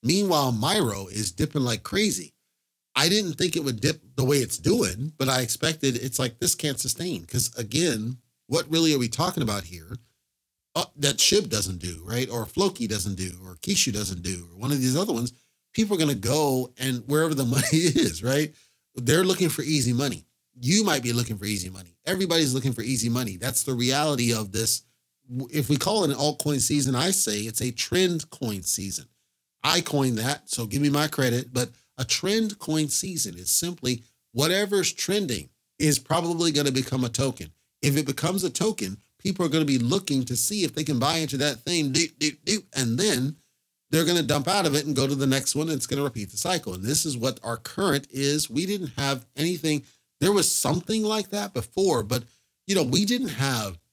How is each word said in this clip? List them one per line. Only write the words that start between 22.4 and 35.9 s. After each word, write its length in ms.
looking 180
for 100
easy 280
money. 260
That's 280
the 100
reality 580
of 180
this. 320
W-, 240
if 160
we 80
call 280
it 60
an 60
altcoin 440
season, 340
I 160
say 300
it's 200
a 100
trend 600
coin 320
season. 420
I 200
coined 340
that, 320
so 160
give 160
me 80
my 180
credit. 460
But 160
a 60
trend 540
coin 300
season 480
is 140
simply 520
whatever's 580
trending 600
is 200